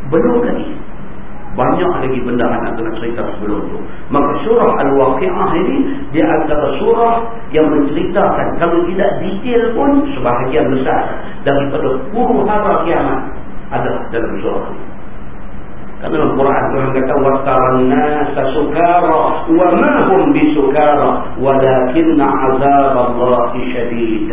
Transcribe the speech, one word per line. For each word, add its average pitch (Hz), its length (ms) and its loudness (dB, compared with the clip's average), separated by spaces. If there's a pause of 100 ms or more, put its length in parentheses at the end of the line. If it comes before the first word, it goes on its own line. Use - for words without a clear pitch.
(120)
Belum - 320 2
lagi. - 240 -2 (800)
Banyak 165 420 0 (140)
lagi 127 160 0
benda 120 240 0
nak 117 320 -2
kena 113 220 -4
cerita 113 340 -4
sebelum 98 380 -4
tu. - 60 -4 (340)
Maka - 200 2 (120)
surah 226 260 4 (140)
Al-Waqi'ah 139 640 2 (140)
ini, 269 120 0 (380)
dia 160 140 2
antara 151 500 0
surah 233 480 2 (240)
yang 151 220 4
menceritakan, 151 880 0
kalau 170 260 2
tidak - 380 0
detail 226 380 0 (120)
pun, 285 300 2 (100)
sebahagian 127 560 0
besar 135 320 0 (400)
daripada 139 460 0 (260)
huru-hara 208 600 0 (120)
kiamat 139 360 0 (500)
ada 123 200 -2 (200)
dalam 113 220 -2 (100)
surah - 220 -2 (100)
ini. - 140 -6 (1120)
Karena - 160 -4
Al-Quran, 139 560 2
Tuhan 135 240 0
kata, 135 240 0
"Wa 135 140 2 (100)
taran 127 480 2
nasa 147 500 0 (140)
sukara, 165 640 2 (320)
wa 175 160 4
ma - 240 2 (160)
hum 147 240 4
bi 151 240 4
sukara, 143 800 2
walakinna 135 880 2
azaballahi 127 1400 2
syadid." 117 640 -2